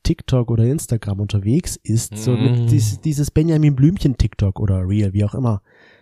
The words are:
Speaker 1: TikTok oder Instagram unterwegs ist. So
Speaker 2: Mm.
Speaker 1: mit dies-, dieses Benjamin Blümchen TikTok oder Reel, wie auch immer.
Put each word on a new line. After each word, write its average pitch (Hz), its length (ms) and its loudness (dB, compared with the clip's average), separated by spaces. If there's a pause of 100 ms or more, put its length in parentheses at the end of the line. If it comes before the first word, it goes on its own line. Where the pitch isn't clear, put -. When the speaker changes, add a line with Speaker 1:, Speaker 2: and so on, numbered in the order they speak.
Speaker 1:
TikTok 123 480 0
oder 113 140 2
Instagram 113 560 -4
unterwegs 104 540 -2
ist. 107 420 -4
So 120 200 -2
Speaker 2:
Mm. 117 60 0
Speaker 1:
mit 120 280 2
dies-, 107 300 0
dieses 147 300 -2
Benjamin 156 440 2
Blümchen 143 420 2
TikTok - 420 0
oder 95 280 0
Reel, 101 260 0
wie 101 120 2
auch - 80 -4
immer. 117 300 -2 (380)